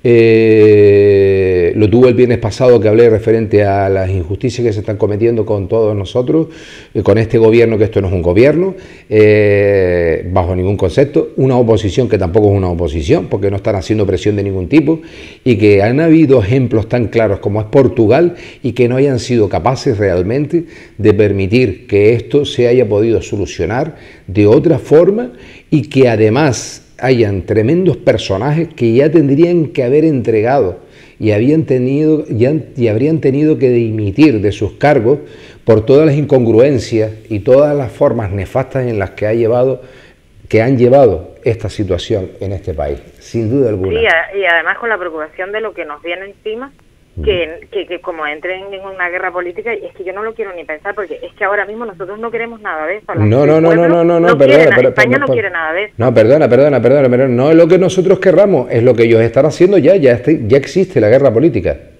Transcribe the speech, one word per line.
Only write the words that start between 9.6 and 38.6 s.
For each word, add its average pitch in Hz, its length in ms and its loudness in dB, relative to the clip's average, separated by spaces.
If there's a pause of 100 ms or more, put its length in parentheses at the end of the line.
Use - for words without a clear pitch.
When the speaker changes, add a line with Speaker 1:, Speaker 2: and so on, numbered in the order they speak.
Speaker 1:
bajo 90 240 -2
ningún 92 220 -2
concepto, 104 640 -2
una 131 180 0
oposición 113 520 0
que 104 100 0
tampoco 98 340 2
es 98 40 2
una 95 120 -2
oposición, 85 580 -2
porque 98 240 -4
no 101 60 -6
están 104 180 -4
haciendo 101 320 -2
presión 98 300 -2
de 98 80 -4
ningún 95 240 -6
tipo, 156 320 0 (420)
y 123 140 0
que 101 260 4
han 117 160 0
habido 156 420 4
ejemplos 110 480 -2
tan 120 200 -2
claros 107 320 -2
como 104 200 -4
es 104 60 -6
Portugal, 135 680 2 (260)
y 117 120 -4
que 120 140 2
no 120 80 -2
hayan 135 220 0
sido 113 300 0
capaces 104 500 -2
realmente 107 680 -2 (320)
de 104 160 2
permitir 101 720 0
que 104 260 4
esto 143 300 -2
se 120 240 -2
haya 123 200 2
podido 107 340 0
solucionar 104 760 -6 (320)
de 101 180 0
otra 135 320 2
forma, 190 540 2 (360)
y 135 200 -2
que 131 200 2
además 113 760 0 (140)
hayan 107 440 0
tremendos 131 560 0
personajes 143 760 -2
que 117 200 0
ya 139 160 2
tendrían 160 560 2
que - 160 -6
haber 143 240 2
entregado 113 720 0 (420)
y 107 120 0
habían 139 320 0
tenido, 139 600 0
y 117 200 0
han-, 147 280 -4
y 117 140 -2
habrían 135 320 -2
tenido 147 380 0
que 131 100 0
dimitir 113 720 0
de 101 100 0
sus 98 280 -6
cargos 143 400 0 (460)
por 110 200 2
todas 143 220 4
las 147 80 2
incongruencias 120 960 0 (180)
y 107 120 -6
todas 139 360 2
las 131 160 -6
formas 117 380 -2
nefastas 123 560 -6